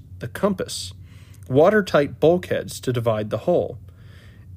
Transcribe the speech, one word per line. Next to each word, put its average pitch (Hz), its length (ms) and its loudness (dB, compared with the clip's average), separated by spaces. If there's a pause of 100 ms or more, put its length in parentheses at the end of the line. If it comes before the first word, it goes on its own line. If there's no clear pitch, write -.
(180)
the 117 100 -10
compass, - 640 -4 (540)
watertight 151 720 4
bulkheads 160 640 0
to 131 100 -4
divide 113 380 -2
the 107 100 -4
hull. 160 380 -2 (800)